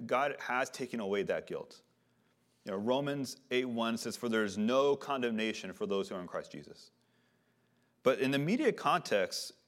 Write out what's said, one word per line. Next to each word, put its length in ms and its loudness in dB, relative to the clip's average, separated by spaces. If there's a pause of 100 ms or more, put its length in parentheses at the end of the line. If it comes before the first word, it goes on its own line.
God 340 0
has 300 0
taken 300 -6
away 240 0
that 240 -2
guilt. 340 -10 (840)
You 60 -6
know, 60 -2
Romans 600 -2 (140)
eight 160 2
one 300 0
says, 180 -6
"For 140 -4
there 160 4
is 120 -4
no 380 4
condemnation 800 -2
for 120 -6
those 220 0
who 80 -8
are 60 -6
in 60 -10
Christ 240 -8
Jesus." 400 -16 (1120)
But 160 4
in 120 2
the 80 2
media 320 2
context 840 0 (140)